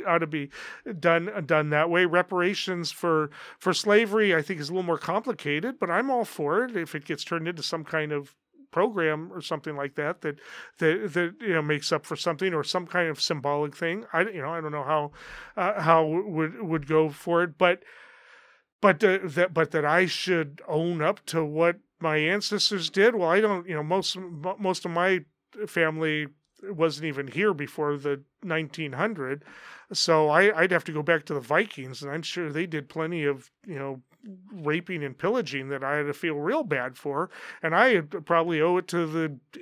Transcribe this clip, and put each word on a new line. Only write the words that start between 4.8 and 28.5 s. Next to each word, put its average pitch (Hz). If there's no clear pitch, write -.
more 170
complicated, 185
but 175
I'm 233
all 240
for 170
it 247
if 170
it 151
gets 151
turned 165
into 170
some 160
kind 151
of 143
program 175
or 185
something 151
like 139
that, 151
that, 151
that, 165
that, 175
you 208
know, 160
makes 147
up -
for 156
something 175
or 156
some 180
kind 170
of 147
symbolic 143
thing. 175
I, 170
you 196
know, 139
I 165
don't 156
know 147
how, 147
uh, 202
how 165
w-, 165
would, 165
would 160
go 156
for 170
it, 170
but 180
but, 185
uh, 190
that, 175
but 160
that 156
I 170
should 160
own 165
up 190
to 165
what 165
my 156
ancestors 185
did? 220
Well, 180
I 185
don't, 196
you 180
know, 151
most, 185
mo-, 180
most 190
of 175
my 175
family 156
wasn't 165
even 139
here 180
before 147
the 139
nineteen 160